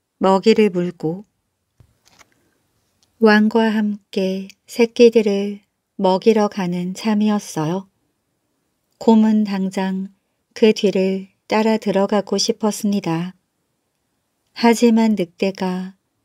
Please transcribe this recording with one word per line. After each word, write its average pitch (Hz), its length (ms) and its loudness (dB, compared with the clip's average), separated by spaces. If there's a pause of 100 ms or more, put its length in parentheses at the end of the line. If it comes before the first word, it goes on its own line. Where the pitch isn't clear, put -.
(180)
먹이를 202 520 2
물고 175 560 -6 (1900)
왕과 214 500 4
함께 202 800 -6 (180)
새끼들을 214 920 2 (380)
먹이러 208 500 2
가는 180 460 -6
참이었어요. 208 960 -4 (1080)
곰은 220 460 2
당장 190 640 -6 (460)
그 220 180 4
뒤를 190 560 -2 (200)
따라 220 300 0
들어가고 196 600 -2
싶었습니다. 196 1000 -4 (1160)
하지만 226 640 2
늑대가 185 800 -6 (300)